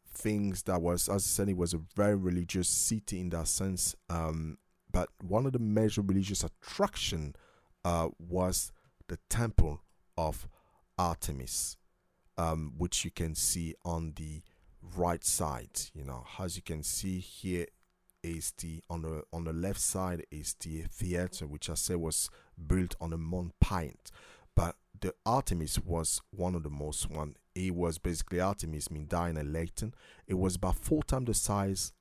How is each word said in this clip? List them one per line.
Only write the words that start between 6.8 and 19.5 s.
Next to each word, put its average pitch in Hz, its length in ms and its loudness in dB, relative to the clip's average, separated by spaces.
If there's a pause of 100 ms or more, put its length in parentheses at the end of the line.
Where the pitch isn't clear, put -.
uh, 85 240 2 (100)
was 90 540 0 (340)
the 87 120 -8 (100)
temple 107 560 6 (320)
of 80 320 0 (500)
Artemis, 82 800 0 (600)
um, 80 380 0
which 87 280 0
you 85 80 -4
can 80 240 -2
see 82 380 0 (100)
on 82 320 -2
the 78 260 -10 (400)
right 87 400 0
side. 65 560 -2 (160)
You 71 100 -10
know, 62 200 -8 (160)
as 90 160 -4
you 85 60 -10
can 76 200 -6
see 92 380 -2
here 90 460 -4 (580)
is 82 340 -4
the, 82 320 -8
on 85 120 -4
the, 78 200 -4 (100)
on 85 120 -6
the 80 80 -2